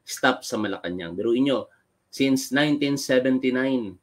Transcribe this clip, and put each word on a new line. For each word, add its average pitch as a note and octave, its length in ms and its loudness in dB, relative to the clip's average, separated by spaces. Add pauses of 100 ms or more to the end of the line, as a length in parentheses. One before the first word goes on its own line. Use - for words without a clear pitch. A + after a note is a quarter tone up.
staff - 400 0
sa - 160 -6
Malacanang. F2+ 560 -6
Biruin A#2 320 2
nyo, B2+ 240 -2 (400)
since C3+ 400 0
nineteen C#3+ 480 2
seventy-nine B2+ 1040 0